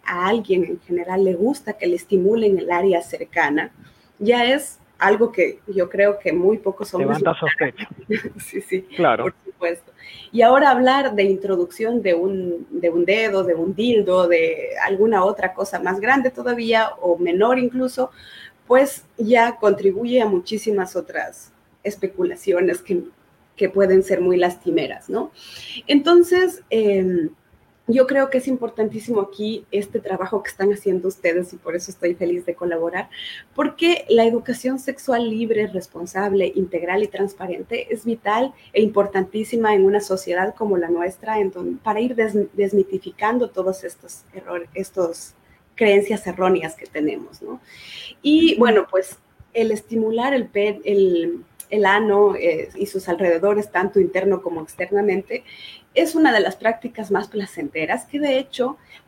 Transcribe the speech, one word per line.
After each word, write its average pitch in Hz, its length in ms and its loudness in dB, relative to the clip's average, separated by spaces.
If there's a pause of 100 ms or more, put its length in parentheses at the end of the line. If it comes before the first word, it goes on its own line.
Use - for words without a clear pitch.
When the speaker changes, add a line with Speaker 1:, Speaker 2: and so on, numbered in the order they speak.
Speaker 1:
a 180 220 -2
alguien 196 380 0
en 170 160 -8
general 180 420 -2
le 190 120 2
gusta 214 400 -2
que - 120 -6
le 175 80 0
estimulen 196 640 2
el 170 140 -4
área 175 280 2
cercana, 160 680 -2 (480)
ya 240 260 2
es 269 340 -2 (200)
algo 208 340 4
que - 340 0
yo 185 220 -2
creo 202 300 2
que 175 140 -4
muy 185 260 2
pocos 202 360 -6
hombres - 260 0
Speaker 2:
Levanta 165 200 0
sospecha. 156 480 -4 (200)
Speaker 1:
<laughs> - 300 -6
Sí, - 220 -10
sí, 190 220 -4
Speaker 2:
Claro. 127 420 0
Speaker 1:
por 180 100 -6 (100)
supuesto. - 480 -8 (400)
Y 233 100 4
ahora 269 280 8
hablar 254 440 2
de 202 100 2
introducción 196 760 -2
de 185 120 2
un, 180 560 -2
de 170 200 -2
un 175 140 2
dedo, 196 400 0
de 175 100 0
un 170 200 -2
dildo, 190 540 2
de 165 420 0 (140)
alguna 196 400 2
otra 196 300 -2
cosa 190 260 -6
más 185 200 -2
grande 254 300 2
todavía 233 600 0 (100)
o 175 180 2
menor 190 400 2
incluso, 254 520 -2 (560)
pues 269 380 4 (120)
ya 233 400 2
contribuye 208 640 2
a 220 60 4
muchísimas 202 720 -2
otras - 540 -8 (320)
especulaciones 180 1000 -2
que, 180 200 -2 (540)
que 196 140 0
pueden 190 320 4
ser 185 180 -2
muy 180 160 2
lastimeras, 175 720 -2
¿no? 233 240 -4 (540)
Entonces, 349 840 4
em, 190 600 0 (560)
yo 254 200 4
creo 269 240 0
que 262 80 0
es 254 80 -4
importantísimo 220 760 -4
aquí 214 520 -6
este 202 260 -4
trabajo 190 460 -6
que - 60 -12
están 196 220 0
haciendo 185 360 -2
ustedes 180 440 -2
y 180 40 -16
por 170 180 -8
eso 180 160 -10
estoy 175 240 -4
feliz 175 320 -4
de 170 80 -4
colaborar, 170 540 -6 (440)
porque 339 560 -2
la 226 160 6
educación 240 540 -2
sexual 254 500 -4
libre, 220 380 -2
responsable, 190 880 -4
integral 180 480 -2
y 202 60 -2
transparente 190 840 -8
es 226 120 -6
vital 233 480 -2 (200)
e 208 80 4
importantísima 214 920 0
en 190 100 6
una 202 160 4
sociedad 185 540 -2
como 208 240 -2
la 170 100 0
nuestra, 185 520 -2
en 190 100 0
don-, 180 280 -8
para 214 220 -2
ir 247 140 -2
des-, 208 400 0
desmitificando 202 960 -2
todos 185 320 -4
estos - 400 -18 (120)
errores, 175 400 -12
estos 180 600 -6 (400)
creencias 208 540 2
erróneas 180 480 -2
que - 100 -18
tenemos, - 560 -8
¿no? - 180 -12 (640)
Y, 311 300 4
Speaker 3:
Ujú. 220 80 0
Speaker 1:
bueno, 220 280 6
pues, - 300 -2 (340)
el 226 200 0
estimular 226 600 -2
el 247 140 0
pe-, 208 380 -2
el, 175 580 2 (280)
el 208 160 2
ano, 202 500 4
eh, 160 400 -2
y 202 100 -4
sus 190 220 -8
alrededores, 190 640 0
tanto 202 260 0
interno 190 440 2
como 165 200 -6
externamente, 190 800 -4 (520)
es 320 200 2
una 311 180 4
de 214 80 4
las 196 160 -2
prácticas 226 540 -6
más 208 180 -2
placenteras 170 800 -6
que, 285 140 -8
de 277 180 0
hecho, 269 380 -6 (320)